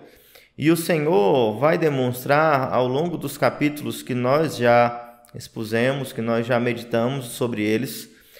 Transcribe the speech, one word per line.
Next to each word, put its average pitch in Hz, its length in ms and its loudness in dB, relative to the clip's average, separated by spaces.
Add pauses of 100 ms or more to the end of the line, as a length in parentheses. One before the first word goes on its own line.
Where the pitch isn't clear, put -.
(580)
e - 120 0
o 170 60 6
Senhor 160 840 2
vai 156 200 2
demonstrar 139 960 2
ao 123 160 2
longo 156 280 -2
dos - 200 -8
capítulos 127 680 -2
que 131 100 -6
nós 123 440 0
já 120 480 4 (300)
expusemos, 120 760 -4
que 117 100 -8
nós 113 260 -2
já 123 120 0
meditamos 120 680 -2
sobre 117 340 -4
eles, 113 480 -2 (300)